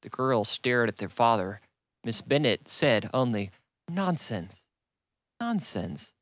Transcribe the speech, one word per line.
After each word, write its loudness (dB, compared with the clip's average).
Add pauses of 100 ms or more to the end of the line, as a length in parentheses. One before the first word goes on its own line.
The -16
girls 0
stared 2
at -6
their -6
father. 2 (420)
Miss -4
Bennet 2
said 2
only, 0 (380)
Nonsense! -4 (720)
Nonsense! -4